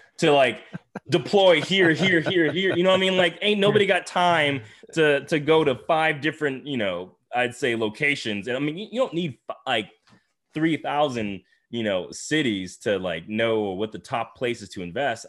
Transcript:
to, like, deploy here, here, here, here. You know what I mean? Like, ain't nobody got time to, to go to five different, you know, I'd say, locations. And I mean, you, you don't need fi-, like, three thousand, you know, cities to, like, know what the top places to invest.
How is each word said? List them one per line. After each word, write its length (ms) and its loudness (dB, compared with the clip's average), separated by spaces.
to, 140 4
like, 300 4
deploy 520 4
here, 300 4
here, 300 2
here, 300 0
here. 240 -2
You 80 2
know 80 4
what 60 6
I 20 -2
mean? 180 0
Like, 240 2
ain't 180 2
nobody 260 4
got 200 0
time 560 2
to, 320 2
to 140 0
go 240 4
to 120 2
five 460 0
different, 460 -4
you 100 -6
know, 400 -4
I'd 200 0
say, 220 -2
locations. 720 -4
And 80 -4
I 60 -6
mean, 160 -4
you, 140 -12
you 100 -6
don't 120 -4
need 340 -6
fi-, 80 -12
like, 240 -2
three 240 0
thousand, 640 -4
you 140 -6
know, 280 -2
cities 680 -4
to, 200 -2
like, 280 -6
know 440 0
what 200 -6
the 80 -14
top 380 -8
places 320 -6
to 140 -12
invest. 460 -6